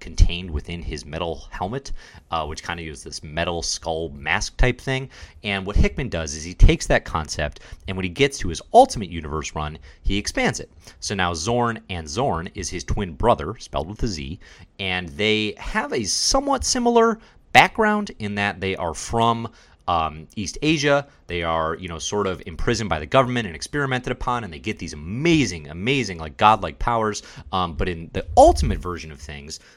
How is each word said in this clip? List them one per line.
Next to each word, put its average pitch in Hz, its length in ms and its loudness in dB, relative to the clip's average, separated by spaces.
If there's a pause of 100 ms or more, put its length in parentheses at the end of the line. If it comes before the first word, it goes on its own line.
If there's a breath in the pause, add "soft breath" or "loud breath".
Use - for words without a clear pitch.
contained 87 500 4
within 85 300 -8
his 76 240 -8
metal 80 460 -6
helmet, 110 420 -6 (380 loud breath)
uh, 80 160 -2
which 78 160 -10
kind 85 180 -8
of 82 40 -10
uses 73 200 -12
this 76 180 -14
metal 85 380 -4
skull 80 480 -4
mask 76 480 -4
type 123 240 2
thing. 131 280 -4 (360 loud breath)
And 98 200 -2
what 101 120 0
Hickman 160 320 2
does 80 260 -4
is 78 80 -10
he 87 100 -10
takes - 340 8
that 131 180 4
concept, 76 560 -4 (260 loud breath)
and 95 80 -6
when 92 80 -4
he 92 60 -2
gets 139 300 2
to 101 100 -2
his 80 120 -6 (120)
Ultimate 208 360 6
Universe 76 460 -6
run, 76 240 -6 (240 loud breath)
he 98 140 2
expands 185 420 -2
it. - 100 -12 (300 loud breath)
So - 160 -6
now 90 180 2
Zorn 113 460 0 (100)
and 82 200 -6
Zorn 90 440 -2
is 92 160 -8
his 87 140 -8
twin 92 300 -2
brother, 104 440 0
spelled 73 300 -6
with 104 160 -8
a 127 60 0
Z, 76 280 -8 (420 loud breath)
and 90 280 -4
they 107 500 0
have 269 360 -4
a 127 100 0
somewhat 269 640 0
similar 233 540 4 (340 loud breath)
background 208 680 6
in 101 160 -4
that 101 240 0
they 95 160 -2
are 82 180 -2
from 117 560 0 (420 loud breath)
um, 80 220 2 (220)
East 98 260 -6
Asia. 143 440 2 (220 loud breath)
They 87 160 -4
are, 82 320 0
you 90 140 -10
know, 80 100 -10
sort 101 280 -2
of 90 180 -4
imprisoned 104 440 -2
by 78 100 -2
the 76 60 -8 (120)
government 123 300 2
and 80 80 -10
experimented 131 560 -4
upon, 123 320 -4
and 92 100 -10
they 73 60 -12 (100)
get 107 100 -4
these 78 140 -10
amazing, 92 760 0
amazing, 95 500 -2
like, 80 200 -10
godlike 104 420 6
powers. 110 440 0 (280 loud breath)
Um, 90 240 -2
but 90 140 -2
in 82 240 -8
the 92 120 -6 (120)
ultimate 247 420 8
version 80 320 -8
of 71 80 -18
things, 71 400 -14 (180 loud breath)